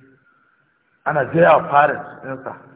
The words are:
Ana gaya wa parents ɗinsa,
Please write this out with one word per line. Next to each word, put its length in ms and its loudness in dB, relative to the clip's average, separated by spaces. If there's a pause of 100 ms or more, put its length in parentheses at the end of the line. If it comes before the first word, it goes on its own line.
(1040)
Ana 200 -4
gaya 320 2
wa 60 -2
parents 460 0 (140)
ɗinsa, 300 -14 (220)